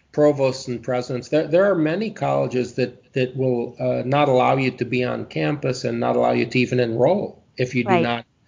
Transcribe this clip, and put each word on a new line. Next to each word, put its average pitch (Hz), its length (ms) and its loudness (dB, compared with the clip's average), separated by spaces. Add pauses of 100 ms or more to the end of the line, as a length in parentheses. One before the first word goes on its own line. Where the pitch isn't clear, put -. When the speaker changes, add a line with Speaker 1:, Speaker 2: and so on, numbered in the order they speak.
(120)
Speaker 1:
provosts 139 560 2
and 117 140 -6
presidents. 123 460 -6
There, 151 180 0
there 185 240 4
are 190 40 2
many 170 360 -2
colleges 135 640 -2
that, - 380 -4
that 127 240 -2
will, 127 420 -2
uh, 127 280 -2
not 143 240 2
allow 127 260 4
you 135 140 0
to 123 160 -6
be 123 180 -2
on 117 220 -4
campus 147 580 -4
and 117 160 -2
not 120 160 0
allow 120 140 4
you 120 160 2
to 127 120 0
even 123 220 2
enroll 127 640 0 (140)
if 127 160 -2
you 120 100 0
do 101 60 -2
Speaker 2:
Right. 180 120 4
Speaker 1:
not, 117 220 -2 (240)